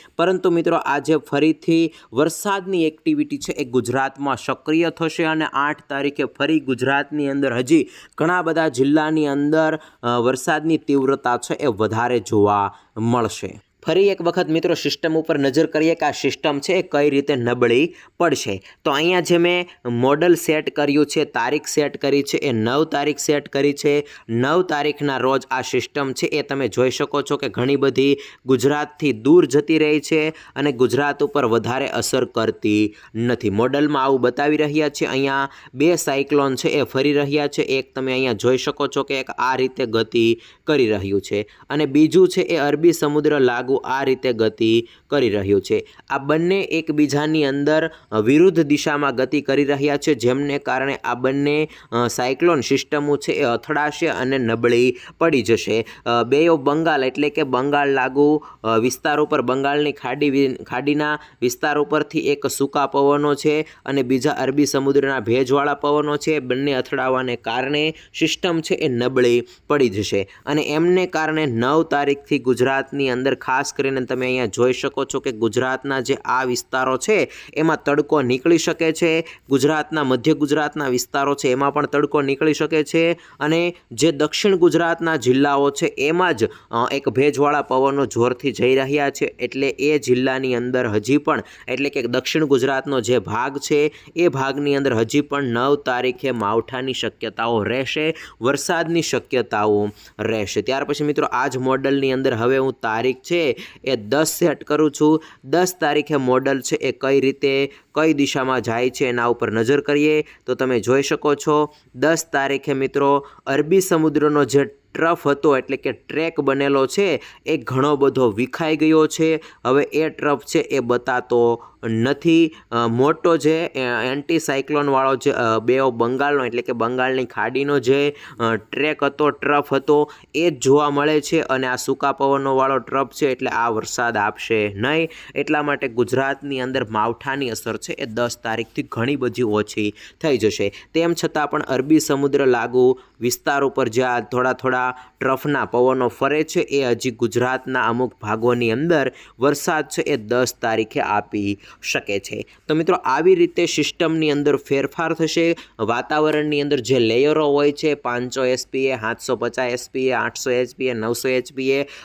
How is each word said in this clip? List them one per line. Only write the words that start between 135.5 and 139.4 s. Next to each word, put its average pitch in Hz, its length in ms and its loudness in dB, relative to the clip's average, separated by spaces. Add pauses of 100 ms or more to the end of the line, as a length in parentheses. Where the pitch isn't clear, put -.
માટે 139 240 -2
ગુજરાતની 131 720 -2
અંદર 127 300 -4
માવઠાની 117 600 -2
અસર 110 280 -6
છે - 160 -10
એ - 120 -8
દસ 120 380 -4
તારીખથી 117 400 -6
ઘણી 120 320 -2
બધી 123 280 -4